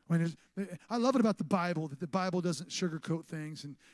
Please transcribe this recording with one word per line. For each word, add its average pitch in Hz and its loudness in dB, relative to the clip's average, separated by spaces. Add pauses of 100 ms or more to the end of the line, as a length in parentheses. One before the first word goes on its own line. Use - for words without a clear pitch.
I 165 4
mean, 165 2 (220)
there's, 190 -6 (180)
I 233 -2
love 254 4
it 247 6
about 220 6
the - -2
Bible 175 0
that 139 -12
the 175 -6
Bible 185 0
doesn't 165 -2
sugarcoat 165 -2
things 156 -8
and 143 -10 (180)